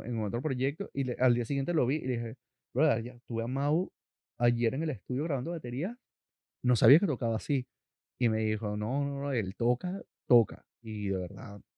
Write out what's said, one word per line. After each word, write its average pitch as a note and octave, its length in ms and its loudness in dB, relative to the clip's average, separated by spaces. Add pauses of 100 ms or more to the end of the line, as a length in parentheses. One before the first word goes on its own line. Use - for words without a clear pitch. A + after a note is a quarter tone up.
en A#2 180 -2
otro G#2+ 200 -2
proyecto C#3+ 520 -4
y C#3 100 0
le, B2+ 160 -4
al B2 140 6
día A#2 120 0
siguiente C#3 280 -2
lo C#3 120 2
vi C#3 100 0
y - 100 -6
le B2 120 -2
dije, A#2 180 -8 (380)
"Brother, B2 300 2
ya A#2+ 240 -12
tuve A2+ 160 -2
a - 40 -4
Mau D3 440 0 (460)
ayer A#2 360 4
en D3 100 -2
el D#3 60 -2
estudio B2+ 340 -4
grabando D3+ 280 -2
batería. D#3 460 -6 (640)
No B2 140 4
sabía C3 240 6
que G3+ 60 -2
tocaba A#2 300 -2
así". C3 320 -2 (520)
Y B2 100 4
me A2 100 0
dijo, G#2+ 380 -2
"No, B2+ 260 -2
no, C#3 180 -6
no, C#3+ 100 -4
él G2 240 -2
toca, B2 460 0 (260)
toca". - 380 4 (160)
Y G#2+ 260 -4
de F#2+ 100 0
verdad, G2+ 420 -8 (180)